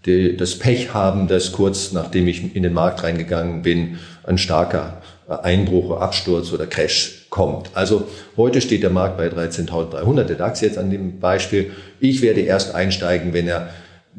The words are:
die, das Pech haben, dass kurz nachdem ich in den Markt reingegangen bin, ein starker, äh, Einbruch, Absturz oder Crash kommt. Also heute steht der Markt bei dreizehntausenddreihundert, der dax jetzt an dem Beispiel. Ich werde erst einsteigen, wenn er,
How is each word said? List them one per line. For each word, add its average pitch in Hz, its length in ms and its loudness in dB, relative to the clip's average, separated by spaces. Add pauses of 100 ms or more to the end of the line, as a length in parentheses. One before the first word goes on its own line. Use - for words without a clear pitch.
die, 90 320 4
das 90 220 -4
Pech 120 340 0
haben, 95 340 2
dass 92 240 0
kurz 98 400 0
nachdem 90 360 0
ich 87 280 -4
in 98 60 0
den 87 120 2
Markt 85 300 0
reingegangen 85 600 -4
bin, 85 340 0 (260)
ein 90 140 0
starker, 85 640 0 (260)
äh, 80 60 -6
Einbruch, 90 680 2
Absturz 87 540 -2
oder 78 140 -4
Crash - 640 -2
kommt. 78 420 -2
Also 98 340 2 (300)
heute 123 240 4
steht 98 220 2
der 95 80 4
Markt 92 260 0
bei 85 100 0
dreizehntausenddreihundert, 85 1000 -2
der - 60 0
dax 98 260 -2
jetzt 104 160 0
an 95 140 -2
dem 95 280 -6
Beispiel. 92 520 0 (280)
Ich 131 220 2
werde 110 200 4
erst 92 340 0
einsteigen, 90 580 0
wenn 87 140 0
er, 85 220 -4 (500)